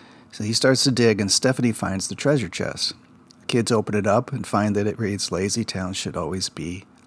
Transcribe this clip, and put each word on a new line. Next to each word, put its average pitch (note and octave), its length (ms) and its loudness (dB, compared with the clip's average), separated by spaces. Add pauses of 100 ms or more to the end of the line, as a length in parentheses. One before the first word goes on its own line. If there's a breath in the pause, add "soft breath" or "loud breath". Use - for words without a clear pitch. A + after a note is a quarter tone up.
(320 loud breath)
So - 120 -10
he G#2 80 -2
starts B2+ 340 4
to C#3 60 4
dig, A2+ 300 4
and G2 100 0
Stephanie B2 420 2
finds F#2+ 340 -4
the G2 80 -8
treasure C3+ 340 0
chest. - 460 -6 (460)
The - 40 -20
kids A#2 260 0
open G#2+ 220 2
it G#2 140 2
up A2+ 260 2
and A#2 140 -6
find G#2 280 2
that G#2 120 0
it G#2 100 -2
reads, G2+ 340 -2
"Lazy F#2+ 320 -2
Town F#2 300 -6
should F2+ 240 -6
always F2 320 -4
be F2 360 -10 (220)